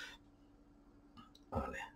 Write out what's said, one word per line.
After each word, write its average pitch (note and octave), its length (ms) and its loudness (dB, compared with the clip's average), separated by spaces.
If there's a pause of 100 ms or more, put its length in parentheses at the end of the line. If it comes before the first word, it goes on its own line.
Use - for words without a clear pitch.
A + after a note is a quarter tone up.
(1500)
vale, - 300 8 (180)